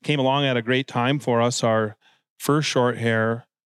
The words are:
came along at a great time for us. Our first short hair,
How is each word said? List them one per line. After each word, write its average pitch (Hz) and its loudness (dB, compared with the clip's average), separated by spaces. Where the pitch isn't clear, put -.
came 147 -2
along 135 0
at 127 0
a 117 0
great 127 -2
time 127 0
for 117 0
us. 120 0
Our 110 0
first 147 0
short 123 0
hair, 113 0